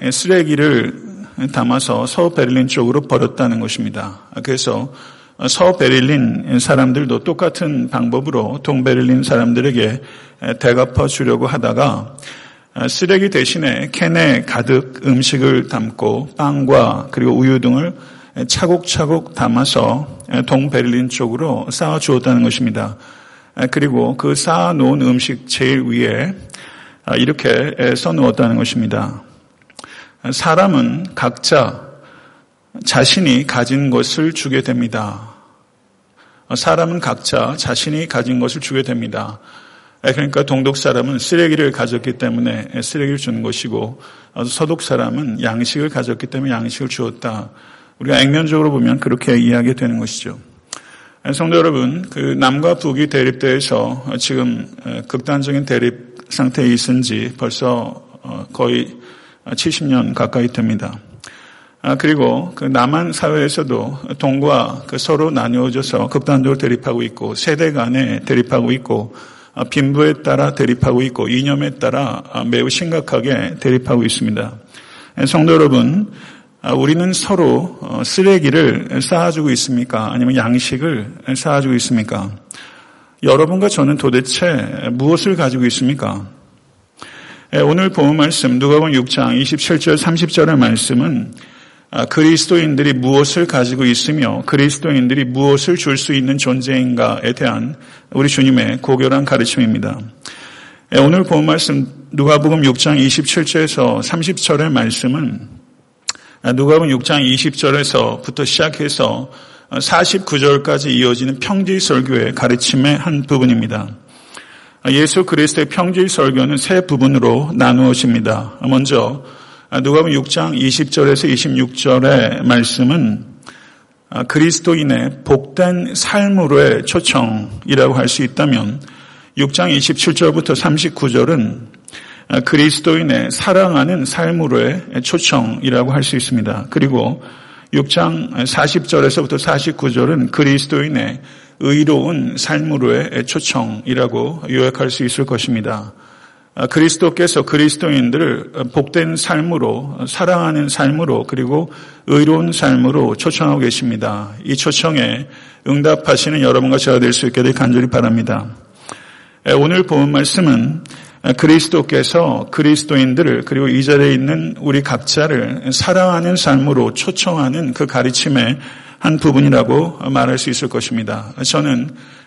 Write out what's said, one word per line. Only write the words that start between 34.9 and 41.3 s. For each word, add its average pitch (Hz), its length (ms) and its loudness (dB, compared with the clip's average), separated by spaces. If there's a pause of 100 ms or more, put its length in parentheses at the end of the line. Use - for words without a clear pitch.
사람은 165 460 0
각자 120 560 -2
자신이 151 500 -4
가진 123 320 -2
것을 123 220 -4
주게 135 200 -4
됩니다. 107 580 -6 (640)
그러니까 139 420 -2
동독 139 340 0
사람은 127 420 -2
쓰레기를 156 540 2